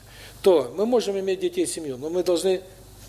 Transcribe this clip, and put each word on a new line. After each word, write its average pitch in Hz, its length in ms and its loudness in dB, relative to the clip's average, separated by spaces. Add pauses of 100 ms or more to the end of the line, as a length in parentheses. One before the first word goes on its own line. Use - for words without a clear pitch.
(420)
то 165 340 4
мы 202 120 -2
можем 202 320 0
иметь 190 200 -4
детей, 175 280 -2
семью, 147 300 -8
но 147 120 -8
мы 175 140 -2
должны 180 380 0 (480)